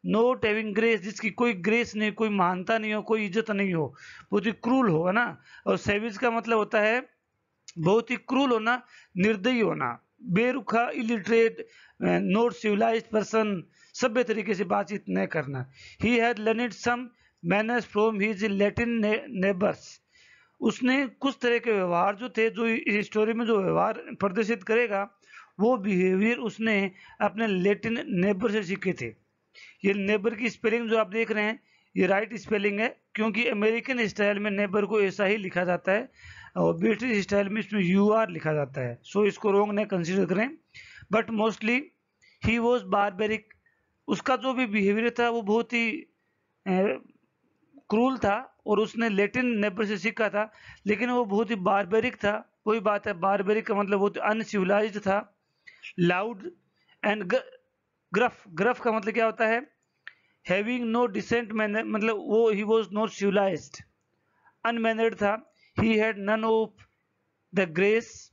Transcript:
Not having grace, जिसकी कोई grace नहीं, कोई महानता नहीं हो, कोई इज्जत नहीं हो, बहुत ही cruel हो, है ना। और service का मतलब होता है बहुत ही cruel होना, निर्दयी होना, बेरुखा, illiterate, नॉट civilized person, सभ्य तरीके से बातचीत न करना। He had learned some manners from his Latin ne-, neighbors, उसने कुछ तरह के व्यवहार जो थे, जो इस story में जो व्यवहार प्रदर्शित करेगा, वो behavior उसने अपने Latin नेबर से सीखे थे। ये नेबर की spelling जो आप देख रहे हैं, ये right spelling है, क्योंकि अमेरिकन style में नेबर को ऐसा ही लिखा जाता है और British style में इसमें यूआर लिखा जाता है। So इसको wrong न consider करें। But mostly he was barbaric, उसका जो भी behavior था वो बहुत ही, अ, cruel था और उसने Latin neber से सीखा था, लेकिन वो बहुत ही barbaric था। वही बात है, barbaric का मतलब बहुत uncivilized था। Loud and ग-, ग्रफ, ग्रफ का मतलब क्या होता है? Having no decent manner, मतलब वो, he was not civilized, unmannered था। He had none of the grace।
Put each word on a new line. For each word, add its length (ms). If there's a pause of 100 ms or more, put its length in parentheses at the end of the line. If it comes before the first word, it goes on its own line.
Not 300
having 380
grace, 240
जिसकी 320
कोई 220
grace 440
नहीं, 160
कोई 160
महानता 500
नहीं 160
हो, 80
कोई 240
इज्जत 240
नहीं 240
हो, 200 (360)
बहुत 160
ही 60
cruel 360
हो, 180
है 60
ना। 300 (240)
और 100
service 420
का 120
मतलब 280
होता 220
है 280 (720)
बहुत 320
ही 60
cruel 340
होना, 320 (340)
निर्दयी 440
होना, 460 (160)
बेरुखा, 680
illiterate, 760 (360)
नॉट 500
civilized 540
person, 560 (320)
सभ्य 300
तरीके 300
से 100
बातचीत 460
न 160
करना। 460 (300)
He 160
had 200
learned 360
some 320 (460)
manners 320 (120)
from 240
his 300
Latin 540
ne-, 400
neighbors, 560 (600)
उसने 460
कुछ 360
तरह 160
के 140
व्यवहार 440
जो 120
थे, 220
जो 160
इस 400
story 260
में 140
जो 160
व्यवहार 300
प्रदर्शित 720
करेगा, 480 (500)
वो 160
behavior 600
उसने 540 (300)
अपने 260
Latin 600
नेबर 440
से 120
सीखे 300
थे। 360 (560)
ये 100
नेबर 400
की 160
spelling 400
जो 80
आप 80
देख 240
रहे 140
हैं, 180 (340)
ये 100
right 280
spelling 460
है, 200 (140)
क्योंकि 320
अमेरिकन 600
style 320
में 120
नेबर 360
को 140
ऐसा 240
ही 120
लिखा 280
जाता 280
है 200 (440)
और 200
British 460
style 260
में 120
इसमें 200
यूआर 480
लिखा 240
जाता 280
है। 220
So 240
इसको 240
wrong 300
न 40
consider 420
करें। 320 (560)
But 160
mostly 500 (680)
he 120
was 240
barbaric, 580 (680)
उसका 280
जो 180
भी 120
behavior 520
था 100
वो 140
बहुत 300
ही, 200 (720)
अ, 340 (880)
cruel 280
था 380 (100)
और 120
उसने 300
Latin 500
neber 260
से 140
सीखा 300
था, 240 (340)
लेकिन 240
वो 140
बहुत 260
ही 60
barbaric 600
था। 500
वही 140
बात 260
है, 60
barbaric 540
का 80
मतलब 240
बहुत 200
uncivilized 800
था। 420 (640)
Loud 340 (680)
and 160
ग-, 360 (540)
ग्रफ, 360
ग्रफ 320
का 120
मतलब 220
क्या 120
होता 200
है? 140 (840)
Having 440
no 180
decent 440
manner, 340
मतलब 300
वो, 360
he 120
was 280
not 220
civilized, 640 (840)
unmannered 500
था। 200 (420)
He 200
had 300
none 180
of 400 (680)
the 140 (120)
grace। 320 (220)